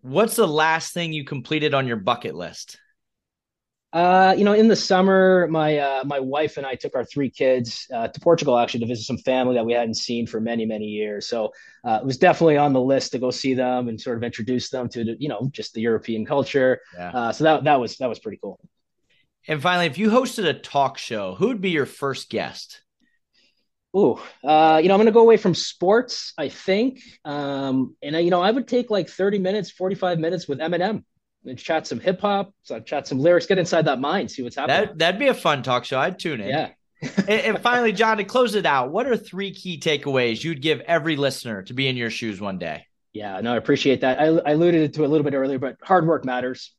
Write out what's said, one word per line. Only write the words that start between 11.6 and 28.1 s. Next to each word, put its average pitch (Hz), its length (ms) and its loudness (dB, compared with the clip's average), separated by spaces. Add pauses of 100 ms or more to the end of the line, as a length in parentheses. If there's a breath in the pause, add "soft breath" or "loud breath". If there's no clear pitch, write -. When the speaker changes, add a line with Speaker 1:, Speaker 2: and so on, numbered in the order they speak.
Speaker 2:
uh, 113 180 -2
it 123 60 -8
was 131 100 -4
definitely 165 400 6
on 143 160 4
the 131 80 4
list 131 320 0
to 135 60 -6
go 123 140 -2
see 131 220 -2
them 127 340 -2
and 110 120 -8
sort 123 160 -6
of 113 60 -6
introduce 120 480 -6
them 127 200 -6
to 117 120 -8
the, 113 160 -6
you 147 100 -6
know, 120 220 -6
just - 240 -14
the 113 60 -8
European 113 440 -2
culture. 131 560 0 (140)
Speaker 1:
Yeah. 87 160 -12
Speaker 2:
Uh, 117 220 -4
so - 100 -4
that, 156 220 4
that 147 160 4
was, 117 160 -6
that 127 120 -4
was 110 120 -8
pretty 98 200 -12
cool. 98 200 -14 (880)
Speaker 1:
And 156 120 -4
finally, 180 260 2
if 143 120 -4
you 214 120 2
hosted 247 360 0
a 143 80 0
talk 135 420 -2
show, 98 380 -6
who 160 140 0
would 247 120 -4
be 185 100 -2
your 151 160 0
first - 440 -8
guest? - 520 -8 (1120)
Speaker 2:
Ooh, 165 240 2 (240 loud breath)
uh, 156 360 6
you 160 60 2
know, 190 80 6
I'm 196 60 6
gonna 226 100 6
go 226 120 8
away 226 140 8
from 196 200 2
sports, - 840 -2
I 151 100 -4
think. 226 520 -2 (240 loud breath)
Um, 139 760 -4
and 147 160 -6